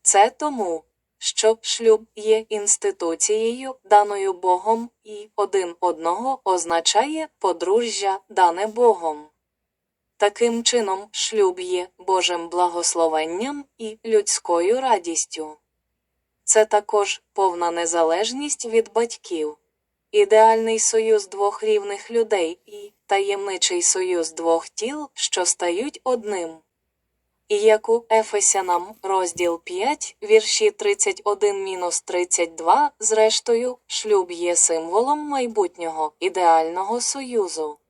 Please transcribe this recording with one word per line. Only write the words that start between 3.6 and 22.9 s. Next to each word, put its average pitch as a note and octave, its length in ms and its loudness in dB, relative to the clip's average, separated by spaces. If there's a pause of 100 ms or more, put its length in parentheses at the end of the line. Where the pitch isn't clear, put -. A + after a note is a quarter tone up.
даною G3+ 500 4
Богом, F#3+ 560 0 (140)
і G#3+ 320 -16
один F#3+ 440 -2
одного F3+ 640 -2
означає G3 840 0 (120)
подружжя, G3 800 -2 (100)
дане F3+ 380 2
Богом. F3+ 580 0 (920)
Таким A#3 460 0
чином, G#3 480 -2
шлюб F#3+ 480 0
є F3+ 280 -4 (100)
Божим F3+ 520 -2
благословенням F3 1160 -2 (120)
і A3 280 -12
людською G#3 760 0
радістю. E3+ 760 -4 (840)
Це G#3+ 220 4
також G#3 560 0 (120)
повна F3 380 0
незалежність E3+ 920 -2
від A3+ 280 0
батьків. F3 640 -4 (560)
Ідеальний A3 680 6
союз A3 480 2
двох G3+ 360 -4
рівних G3+ 480 -2
людей G#3+ 540 -2
і G#3 260 -20 (140)